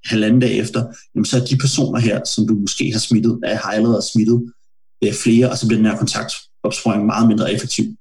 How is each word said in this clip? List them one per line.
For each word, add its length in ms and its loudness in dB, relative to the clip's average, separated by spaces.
halvanden 340 2
dag 180 2
efter, 280 -2
jamen, 100 0
så 120 0
er 80 0
de 120 0
personer 420 0
her, 260 0
som 220 -2
du 60 2
måske 380 -2
har 80 -2
smittet, 440 0
er, 120 -2
har 160 -6
allerede 300 2
smittet, 420 2
øh, 100 0
flere, 360 4
og 80 -6
så 100 -2
bliver 140 2
den 100 4
her 60 -4
kontaktopsporing 1080 -4
meget 220 2
mindre 260 2
effektiv. 320 -4